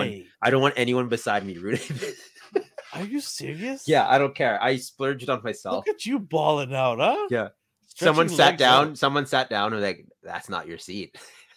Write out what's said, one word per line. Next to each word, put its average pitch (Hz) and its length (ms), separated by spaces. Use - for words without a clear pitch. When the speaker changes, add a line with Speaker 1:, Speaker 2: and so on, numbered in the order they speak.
Speaker 1:
way. 95 160
Speaker 2:
I 113 80
don't 131 120
want 139 160
anyone 123 300
beside 107 380
me 92 120
rooting." 117 400
<laughs> - 420
Speaker 1:
Are 170 120
you 269 160
serious? 185 680
Speaker 2:
Yeah, 143 220
I 131 80
don't 139 180
care. 113 260
I 131 140
splurged 135 540
on 123 140
myself. 98 440
Speaker 1:
Look 415 80
at - 100
you 254 140
balling 151 560
out, 127 240
huh? 285 320
Speaker 2:
Yeah. 117 160
Speaker 1:
Stretching - 260
Speaker 2:
Someone 160 160
sat 165 80
Speaker 1:
legs 156 120
out. 131 200
Speaker 2:
down. 151 140
Someone 143 280
sat 131 240
down 107 220
and 110 100
like, 95 240
"That's 87 280
not 85 180
your 82 100
seat." 92 400